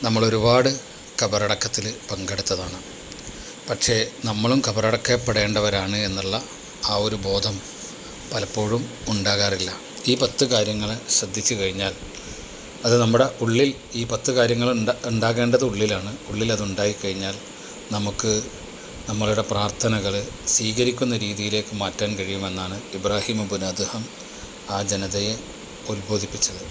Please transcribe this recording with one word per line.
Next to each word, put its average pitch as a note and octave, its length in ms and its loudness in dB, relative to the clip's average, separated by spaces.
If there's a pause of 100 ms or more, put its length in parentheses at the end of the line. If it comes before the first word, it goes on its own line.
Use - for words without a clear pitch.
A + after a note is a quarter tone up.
നമ്മളൊരുപാട് A2+ 640 6 (500)
കബറടക്കത്തിൽ G#2 680 0 (240)
പങ്കെടുത്തതാണ്, F#2+ 720 -4 (880)
പക്ഷേ A#2 260 2 (320)
നമ്മളും A2+ 380 4
കബറടക്കപ്പെടേണ്ടവരാണ് G#2+ 1400 2
എന്നുള്ള F#2+ 280 -2 (560)
ആ G2+ 40 2 (100)
ഒരു G#2+ 120 0 (100)
ബോധം G2 280 0 (760)
പലപ്പോഴും G#2+ 520 0 (300)
ഉണ്ടാകാറില്ല. G2 560 2 (400)
ഈ B2 40 6 (100)
പത്ത് - 200 4 (100)
കാര്യങ്ങൾ G#2 380 2 (240)
ശ്രദ്ധിച്ചു G#2 440 0
കഴിഞ്ഞാൽ F#2+ 340 0 (920)
അത് A#2 160 8
നമ്മുടെ A#2 240 6 (180)
ഉള്ളിൽ, A#2+ 260 4 (300)
ഈ - 100 0
പത്ത് A#2+ 260 0
കാര്യങ്ങൾ A#2+ 360 4
ഉണ്ടാ-, A#2 240 2 (140)
ഉണ്ടാകേണ്ടത് A#2 580 4
ഉള്ളിലാണ്, G2+ 420 0 (200)
ഉള്ളിൽ G#2+ 240 0
അതുണ്ടായിക്കഴിഞ്ഞാൽ G2+ 840 -2 (580)
നമുക്ക് G#2 380 0 (760)
നമ്മളുടെ G#2+ 420 2
പ്രാർത്ഥനകൾ G#2 640 0 (400)
സ്വീകരിക്കുന്ന A#2+ 600 2 (100)
രീതിയിലേക്ക് G#2 580 -2
മാറ്റാൻ G2+ 360 0
കഴിയുമെന്നാണ് F#2+ 580 -4 (220)
ഇബ്രാഹിം G2+ 460 0
ഇബ്നു G2 260 -4
അദ്ഹം B2 340 -4 (680)
ആ G2 40 0 (120)
ജനതയെ G2+ 440 0 (580)
ഉത്ബോധിപ്പിച്ചത്. G2 800 -2